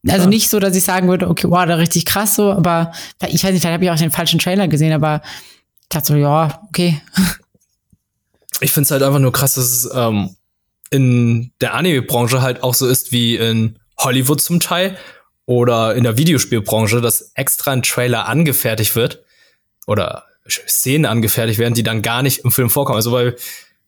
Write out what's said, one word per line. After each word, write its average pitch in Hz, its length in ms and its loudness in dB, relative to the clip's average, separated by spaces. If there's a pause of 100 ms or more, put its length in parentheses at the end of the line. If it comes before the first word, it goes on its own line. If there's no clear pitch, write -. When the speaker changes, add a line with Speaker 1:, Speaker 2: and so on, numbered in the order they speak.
Speaker 1:
also 185 160 4
Speaker 2:
Ja. 185 40 6
Speaker 1:
nicht 214 220 2
so, 214 80 2
dass 196 160 2
ich 190 80 2
sagen 185 260 0
würde, 180 200 0
okay, - 200 -2
wow, 180 180 2
da 165 100 0
richtig 165 280 0
krass 208 300 -2
so, 208 160 2
aber 170 400 0 (380)
ich 165 160 -2
weiß 190 80 2
nicht, 180 80 2
vielleicht 170 140 0
habe 180 100 0
ich 180 80 2
auch 160 40 0
den 156 140 0
falschen 165 300 0
Trailer 190 260 0
gesehen, 156 260 2
aber 151 300 0 (600)
ich - 80 -20
dachte 151 180 -4
so, 151 80 2
ja, 147 520 2
okay. 170 320 0 (1600)
Speaker 2:
Ich 151 100 -2
find's 147 180 0
halt 135 120 2
einfach 139 180 2
nur 127 120 2
krass, 135 220 0
dass 131 100 -2 (200)
es, - 100 -8
ähm, 107 420 -2 (540)
in 123 720 2
der 113 140 -2
Anime-Branche 127 680 0
halt 127 200 -2
auch 127 120 0
so 131 140 0
ist 131 240 -2
wie 117 240 0
in 113 420 -2 (200)
Hollywood 131 440 0
zum 175 180 0
Teil 185 380 -2 (480)
oder 120 480 2
in 120 100 0
der 113 140 2
Videospielbranche, 117 840 0
dass - 340 -2
extra - 360 -4
ein 127 120 0
Trailer 120 460 -2
angefertigt 117 680 0
wird 117 260 -2 (640)
oder - 380 -2 (240)
Szenen - 580 0
angefertigt 113 520 0
werden, 117 160 0
die 117 100 0
dann 110 180 -2
gar 117 200 -2
nicht 135 180 0
im 123 100 -2
Film 123 200 0
vorkommen. 139 260 0
Also 113 160 0
bei 123 220 0 (540)